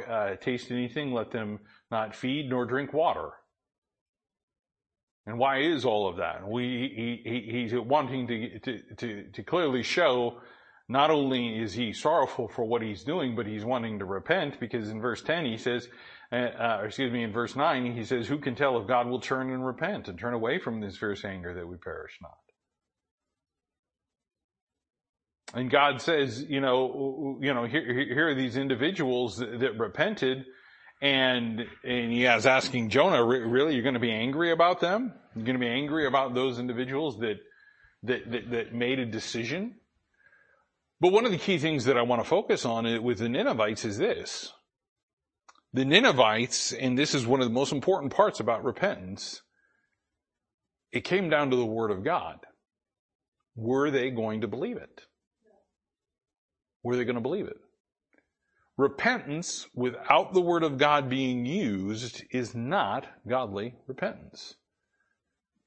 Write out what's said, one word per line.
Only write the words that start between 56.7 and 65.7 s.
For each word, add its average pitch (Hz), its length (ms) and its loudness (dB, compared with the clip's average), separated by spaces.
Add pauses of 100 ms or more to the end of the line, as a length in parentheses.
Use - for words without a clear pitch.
Were 123 140 0
they 123 80 0
gonna 120 160 -2
believe 165 240 -2
it? - 120 -12 (1200)
Repentance 156 960 -2
without 127 600 2
the 185 80 6
Word 170 220 2
of 139 140 0
God 147 320 4
being 127 360 0
used 113 880 -2
is 123 220 -4
not 120 540 -2 (180)
godly 113 500 -4 (120)
repentance. - 680 -10 (1120)